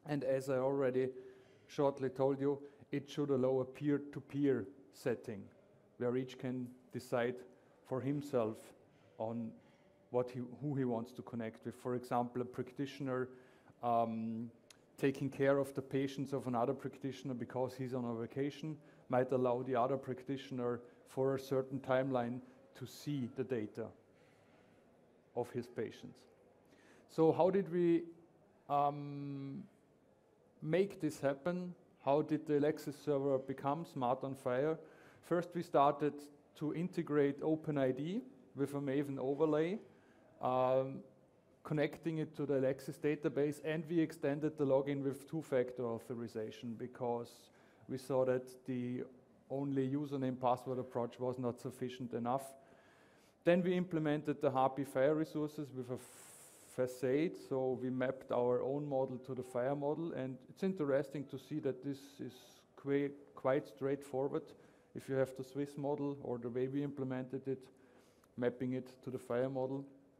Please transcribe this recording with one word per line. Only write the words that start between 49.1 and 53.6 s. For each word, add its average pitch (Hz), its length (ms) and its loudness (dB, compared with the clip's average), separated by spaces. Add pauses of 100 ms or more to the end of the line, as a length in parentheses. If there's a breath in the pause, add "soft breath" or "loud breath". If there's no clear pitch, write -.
only 135 400 0
username 135 500 -2
password 123 400 2
approach 120 400 -4
was 127 180 -2
not 120 220 -2
sufficient 127 540 -6
enough. 123 300 0 (1000 loud breath)
Then 175 200 8